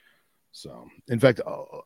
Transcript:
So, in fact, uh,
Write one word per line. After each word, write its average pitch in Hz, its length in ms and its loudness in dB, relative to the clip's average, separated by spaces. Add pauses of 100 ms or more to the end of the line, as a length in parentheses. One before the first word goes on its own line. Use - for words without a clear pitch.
(520)
So, - 360 -20 (220)
in 117 100 -2
fact, 123 260 6
uh, - 180 -10 (220)